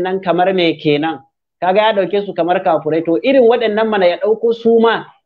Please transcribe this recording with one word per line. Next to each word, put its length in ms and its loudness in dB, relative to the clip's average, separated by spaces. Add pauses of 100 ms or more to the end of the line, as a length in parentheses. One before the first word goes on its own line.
nan 220 -4
kamar 320 0
me 240 0
kenan? 400 -2 (420)
Kaga 220 0
ya 100 2
ɗauke 340 -2
su 80 -10
kamar 280 -2
kafurai. 420 -2
To 180 0
irin 200 4
waɗannan 460 0
mana 180 0
ya 120 0
ɗauko 360 -2
su 260 2
ma 240 0 (220)